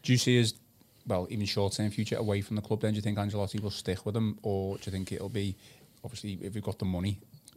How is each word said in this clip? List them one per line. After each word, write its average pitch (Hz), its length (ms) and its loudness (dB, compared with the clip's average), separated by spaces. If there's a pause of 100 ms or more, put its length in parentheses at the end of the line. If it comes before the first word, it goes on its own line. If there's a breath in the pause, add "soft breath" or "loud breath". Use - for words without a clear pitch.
Do 127 100 4
you 123 60 8
see 123 180 6
his, 113 180 4 (520)
well, 90 240 2
even 104 160 -2
short-term 104 440 2
future 107 260 0
away 101 260 2
from 107 140 -4
the 104 60 -2
club 107 200 0
then? 107 100 2
Do 104 40 0
you 104 60 -2
think 104 160 0
Ancelotti 104 420 -2
will 104 100 -4
stick - 360 -4
with 104 100 -2
him, 107 260 0
or 98 340 0
do - 100 -10
you 95 60 -4
think 95 200 -4
it'll 98 160 -6
be, 98 280 -2 (480 soft breath)
obviously, 104 380 -8
if 95 120 -8
we've 104 80 -6
got 95 160 -4
the - 60 -2
money 92 340 0 (380)